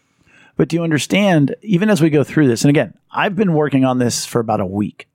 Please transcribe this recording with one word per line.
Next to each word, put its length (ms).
But 120
do 80
you 80
understand, 760
even 280
as 120
we 80
go 120
through 240
this, 160
and 80
again, 240
I've 240
been 200
working 300
on 140
this 280
for 140
about 200
a 60
week. 480